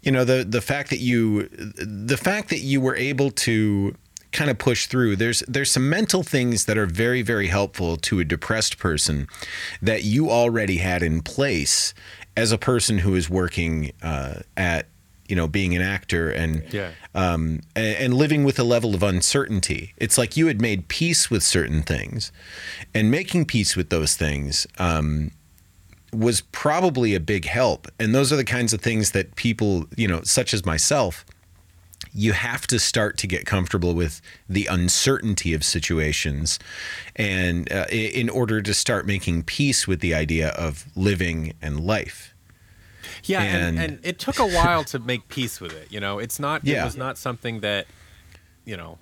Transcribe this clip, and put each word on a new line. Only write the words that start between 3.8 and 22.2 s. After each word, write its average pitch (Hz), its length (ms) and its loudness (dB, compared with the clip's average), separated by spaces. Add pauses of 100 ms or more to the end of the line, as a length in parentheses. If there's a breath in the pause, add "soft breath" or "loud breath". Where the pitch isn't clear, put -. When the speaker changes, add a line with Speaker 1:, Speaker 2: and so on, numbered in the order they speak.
Speaker 1:
kind 147 200 0
of 110 80 -2
push - 260 2
through, 120 300 2
there's, 113 320 2
there's 131 240 0
some 135 180 2
mental 185 320 2
things 123 440 0
that - 120 2
are 107 80 2
very, 117 380 2
very 101 240 0
helpful 92 500 0
to 95 220 0
a 87 60 2
depressed 87 520 -2
person 76 500 0 (540 loud breath)
that 107 220 0
you 127 260 2
already 113 480 2
had 90 240 0
in 80 200 2
place 87 760 0 (420 loud breath)
as 113 140 2
a 113 80 2
person 113 400 2
who 92 160 2
is 85 140 2
working, 82 600 0 (120)
uh, 71 320 -4 (200)
at, 87 300 0 (420)
you 101 80 0
know, 85 120 2
being 90 280 0
an 90 60 2
actor 90 480 0
and, 78 320 -2 (120)
Speaker 2:
Yeah. 98 180 -6 (240 loud breath)
Speaker 1:
um, 80 460 0 (140)
a-, 110 280 0
and 123 120 2
living 147 280 4
with 139 160 2
a 127 60 2
level 117 300 2
of 87 80 2
uncertainty. 98 960 0
It's - 200 0
like 120 180 0
you 160 120 4
had 123 120 0
made 104 300 0
peace - 400 0
with 104 140 2
certain 78 400 2
things, 76 480 -4 (640 loud breath)